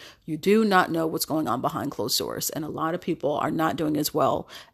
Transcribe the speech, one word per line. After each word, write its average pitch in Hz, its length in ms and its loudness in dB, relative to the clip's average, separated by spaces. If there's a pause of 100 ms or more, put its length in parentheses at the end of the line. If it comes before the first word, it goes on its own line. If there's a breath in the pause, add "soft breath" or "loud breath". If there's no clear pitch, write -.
(240 loud breath)
You 156 120 -6
do 208 280 4
not 190 260 4
know 165 160 0
what's 165 180 -2
going 156 240 -2
on 120 120 0
behind 139 300 -2
closed - 280 -2
doors. 57 320 -4
And 160 140 -6
a 147 40 -10
lot 156 260 -4
of 175 60 -4
people 156 360 -2
are - 140 0
not 160 260 0
doing 156 200 0
as 151 180 -2
well 147 340 2 (260 loud breath)